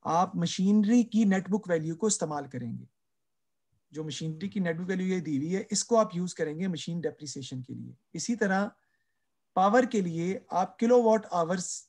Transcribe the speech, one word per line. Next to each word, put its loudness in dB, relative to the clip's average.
आप 0
मशीनरी 4
की 2
नेट 2
बुक -2
वैल्यू 0
को 0
इस्तेमाल -4
करेंगे। -10
जो -8
मशीनरी -6
की -4
नेट 0
बुक -6
वैल्यू -2
ये 0
दी -2
हुई -2
है, -2
इसको 0
आप 4
यूज़ -4
करेंगे -4
मशीन -4
डेप्रिसिएशन -8
के -12
लिए। -12
इसी -4
तरह 0
पावर 6
के 0
लिए -4
आप -2
किलोवाट 6
आवर्स -2